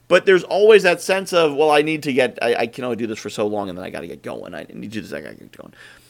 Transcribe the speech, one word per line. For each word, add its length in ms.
But 160
there's 180
always 400
that 180
sense 300
of, 240
"Well, 160
I 120
need 200
to 80
get, 300
I, 140
I 120
can 160
only 140
do 100
this 100
for 120
so 180
long, 220
and 80
then 80
I 40
gotta 180
get 160
going. 300
I 160
need 220
to 80
do 20
this, 120
I 80
gotta 140
get 180
going." 200